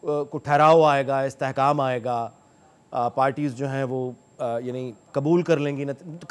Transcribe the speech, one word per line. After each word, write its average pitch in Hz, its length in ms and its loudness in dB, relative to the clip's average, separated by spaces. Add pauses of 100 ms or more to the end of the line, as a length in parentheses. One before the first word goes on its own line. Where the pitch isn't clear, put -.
कोई 147 420 -4
ठहराव 156 380 6
आएगा, 135 400 2
इस्तेहकाम 139 560 -2
आएगा, 120 520 -4 (600)
अ, 120 160 -2
पार्टीज 135 460 -2
जो 139 120 -6
हैं 135 180 -4
वो, 127 320 -6 (240)
अ, - 40 -4
यानी 123 500 -6 (200)
कबूल 160 280 2
कर 160 160 2
लेंगी, 143 260 -4
नत-, 147 460 -12